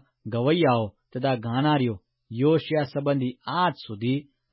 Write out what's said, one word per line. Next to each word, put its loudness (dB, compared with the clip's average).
ગવૈયાઓ 2
તથા 0
ગાનારીઓ 0
યોશિયા 2
સંબંધી -2
આજ 0
સુધી -4